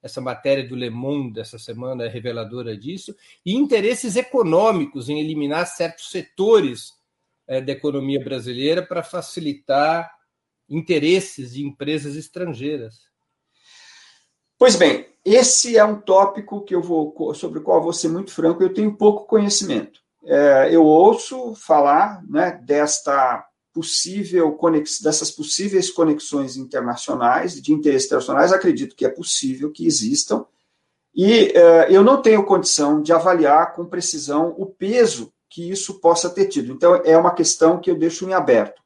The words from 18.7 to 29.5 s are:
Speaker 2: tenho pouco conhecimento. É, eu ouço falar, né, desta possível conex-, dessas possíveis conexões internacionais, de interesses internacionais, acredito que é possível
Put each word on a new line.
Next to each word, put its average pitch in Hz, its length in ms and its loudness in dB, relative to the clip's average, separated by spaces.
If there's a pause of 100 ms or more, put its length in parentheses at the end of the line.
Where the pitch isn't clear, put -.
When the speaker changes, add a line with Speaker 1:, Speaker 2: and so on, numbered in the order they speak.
Speaker 2:
tenho 214 220 -2
pouco 208 300 2
conhecimento. 202 760 -2 (220)
É, 143 480 4
eu 165 120 6
ouço 220 720 4
falar, 170 720 0
né, 165 360 -4
desta 139 840 -2 (260)
possível 170 800 -4
conex-, 156 480 -2
dessas 156 280 -2
possíveis 185 640 -4
conexões 147 640 -4
internacionais, 131 1040 -4
de 147 120 0
interesses 147 340 0
internacionais, 135 460 0
acredito 170 420 0
que - 80 -6
é - 60 0
possível 135 600 -6